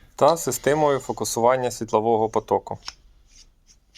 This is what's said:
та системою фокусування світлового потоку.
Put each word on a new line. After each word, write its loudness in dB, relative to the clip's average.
та 4
системою 0
фокусування -2
світлового 0
потоку. -4